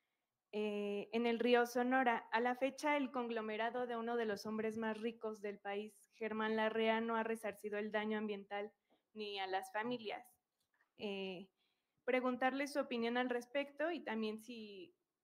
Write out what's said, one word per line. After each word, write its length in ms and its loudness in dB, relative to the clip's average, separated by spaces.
eh, 640 -2
en 120 2
el 140 2
río 260 6
Sonora. 680 2
A 80 4
la 140 2
fecha, 440 0
el 120 0
conglomerado 760 -2
de 100 -4
uno 200 0
de 100 2
los 180 -2
hombres 320 -2
más 240 -2
ricos 400 -4
del 180 -6
país, 360 -6
Germán 400 0
Larrea, 440 4
no 160 0
ha 60 2
resarcido 560 -4
el 140 -2
daño 260 2
ambiental 520 -4
ni 260 -6
a 60 0
las 260 -2
familias. 560 -4
Eh, 500 -6
preguntarle 640 2
su 100 0
opinión 380 0
al 120 2
respecto 600 -2
y 140 -4
también 340 -2
si, 560 -14